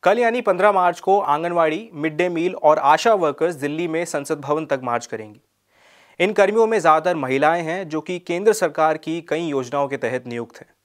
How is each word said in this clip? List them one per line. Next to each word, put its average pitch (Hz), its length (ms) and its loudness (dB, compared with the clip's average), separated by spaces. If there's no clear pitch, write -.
कल 208 140 4
यानी 240 220 2
पन्द्रह 196 300 2
मार्च 180 280 2
को 196 200 2
आंगनवाड़ी, 170 720 0
मिड 151 240 -4
डे 180 120 0
मील 170 260 -2
और 151 220 4
आशा 156 360 4
वर्कर्स 165 420 0
दिल्ली 147 320 -4
में 160 180 -4
संसद 151 340 -6
भवन 147 260 -2
तक 139 180 -2
मार्च 120 220 -4
करेंगी। 107 360 -14
इन 196 140 2
कर्मियों 208 340 4
में 220 120 0
ज़्यादातर 160 360 2
महिलाएं 147 480 0
हैं 170 260 -6
जो 156 120 -4
कि 175 180 -8
केंद्र 190 340 0
सरकार 156 440 0
की 160 240 -6
कई 160 200 -4
योजनाओं 143 460 -4
के 135 100 -6
तहत 123 300 -4
नियुक्त 117 300 -10
हैं। - 100 -20